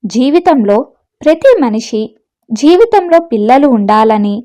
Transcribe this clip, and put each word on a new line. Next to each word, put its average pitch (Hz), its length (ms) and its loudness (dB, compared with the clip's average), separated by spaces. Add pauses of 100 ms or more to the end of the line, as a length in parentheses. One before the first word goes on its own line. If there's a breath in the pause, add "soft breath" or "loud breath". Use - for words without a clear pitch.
జీవితంలో 254 760 0 (420)
ప్రతి 320 320 2 (120)
మనిషి 220 400 -6 (580)
జీవితంలో 359 560 2 (140)
పిల్లలు 247 360 0 (100)
ఉండాలని 214 640 0